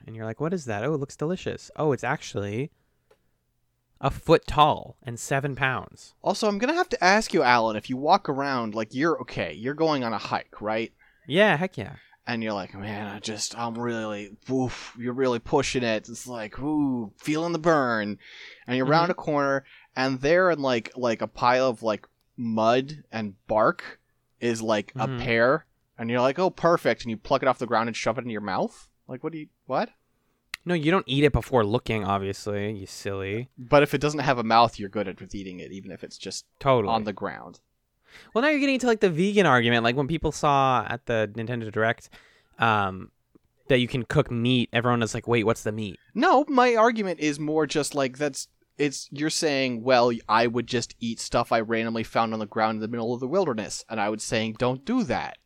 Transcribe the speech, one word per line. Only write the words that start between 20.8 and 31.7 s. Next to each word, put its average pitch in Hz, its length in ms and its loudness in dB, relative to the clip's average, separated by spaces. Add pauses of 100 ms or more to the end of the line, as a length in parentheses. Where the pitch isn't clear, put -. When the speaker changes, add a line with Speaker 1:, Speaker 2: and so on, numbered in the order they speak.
Speaker 2:
like, 120 260 0
a 110 60 -2
pile 127 400 2
of, 113 140 -4
like, 107 240 -2 (300)
mud 123 760 0
and 110 220 -6 (120)
bark 113 540 0 (400)
is, 117 200 -2
like, 110 340 -2
Speaker 1:
Mm-hmm. 127 260 -4
Speaker 2:
a 120 40 -6
pear. 123 420 2 (320)
And 117 120 -8
you're 123 100 0
like, 135 180 2
"Oh, 185 120 2
perfect." 165 520 2
And 120 80 -6
you 110 60 -4
pluck 135 260 0
it 139 60 4
off 127 100 2
the 123 80 -4
ground 113 220 0
and 110 80 -8
shove 113 220 -2
it 120 60 -8
in 123 60 -8
your 104 100 -6
mouth? 104 480 -4 (180)
Like, 127 160 -12
what 160 100 -6
do 160 60 -12
you, 151 100 -14 (180)
what? 165 240 -2 (720)
Speaker 1:
No, 175 100 -2
you 156 180 0
don't 190 160 0
eat 139 160 2
it 139 80 4
before 117 320 2
looking, 107 400 -2